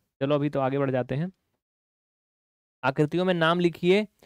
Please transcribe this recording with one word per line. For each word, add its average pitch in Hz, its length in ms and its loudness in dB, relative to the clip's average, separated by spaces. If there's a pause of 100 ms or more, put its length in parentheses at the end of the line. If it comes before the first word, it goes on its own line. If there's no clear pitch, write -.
(200)
चलो 139 140 0
अभी 143 160 0
तो 139 100 -4
आगे 135 180 -2
बढ़ 139 120 -2
जाते 127 240 -4
हैं। 170 180 -6 (1500)
आकृतियों 151 400 0
में 185 100 2
नाम 170 260 2
लिखिए। 180 480 2 (180)